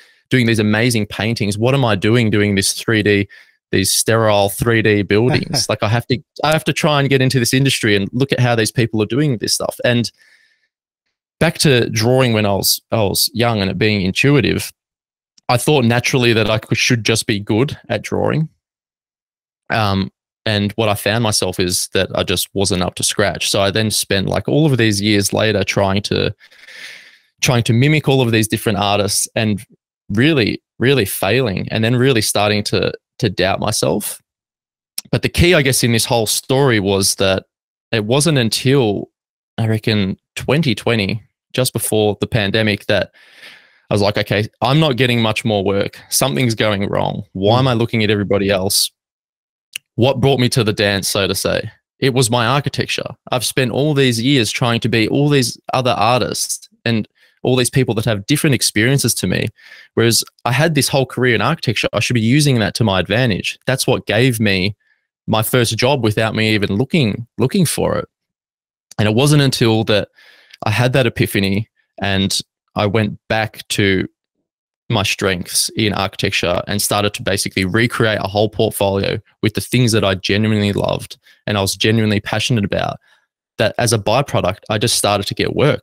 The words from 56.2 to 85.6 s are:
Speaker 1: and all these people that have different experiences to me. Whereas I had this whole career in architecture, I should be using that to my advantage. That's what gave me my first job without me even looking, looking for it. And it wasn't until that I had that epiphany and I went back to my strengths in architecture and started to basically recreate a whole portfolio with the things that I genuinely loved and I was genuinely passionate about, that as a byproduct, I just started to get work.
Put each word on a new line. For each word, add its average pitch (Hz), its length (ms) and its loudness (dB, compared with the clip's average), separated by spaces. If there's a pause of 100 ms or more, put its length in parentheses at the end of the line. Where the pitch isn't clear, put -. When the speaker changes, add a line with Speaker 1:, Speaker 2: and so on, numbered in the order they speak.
Speaker 1:
and 113 220 0 (340)
all 127 140 0
these 127 160 0
people 123 240 0
that 113 100 -4
have 104 220 -2
different 147 260 0
experiences 117 640 0
to - 100 -4
me. - 220 -2 (480)
Whereas 113 280 2 (220)
I 120 60 0
had 151 240 0
this 139 120 2
whole 135 200 0
career 123 260 0
in 101 80 0
architecture, 127 520 -2
I 101 60 0
should 117 140 -2
be 120 80 0
using 131 380 2
that 101 160 -2
to - 80 0
my 95 160 2
advantage. 98 640 -2
That's 127 220 -2
what 110 180 0
gave 113 340 0
me 98 360 0 (500)
my 110 160 0
first 117 360 0
job 127 260 0
without 113 320 -2
me 110 180 0
even 98 220 -2
looking, 120 500 -2 (140)
looking 143 260 2
for 82 320 -2
it. - 100 -6 (920)
And 107 80 2
it 107 80 2
wasn't 143 260 4
until 113 440 2
that 101 240 0 (540)
I 113 60 -2
had 120 240 0
that 131 140 2
epiphany 98 600 -2 (300)
and 98 400 -2 (360)
I 101 100 0
went 104 320 0 (120)
back 110 400 -4
to 98 380 0 (800)
my 107 140 0
strengths - 720 -4
in 104 180 0
architecture 90 720 -2
and 101 160 -4
started 104 320 0
to - 80 -12
basically 95 440 -4
recreate 110 560 0
a - 60 -4
whole 104 200 0
portfolio 98 720 -2 (240)
with 107 100 0
the 113 80 -4
things 123 300 0
that 107 140 2
I 98 100 2
genuinely 104 560 0
loved - 460 -4 (280)
and 104 120 -2
I 98 40 2
was 98 140 -2
genuinely 107 460 0
passionate 110 420 -2
about, 50 340 -4 (600)
that 110 200 0
as 120 140 0
a 117 60 2
byproduct, 107 640 -2 (100)
I 110 80 -2
just 117 180 -2
started 101 320 0
to - 60 -8
get - 240 -2
work. 139 260 2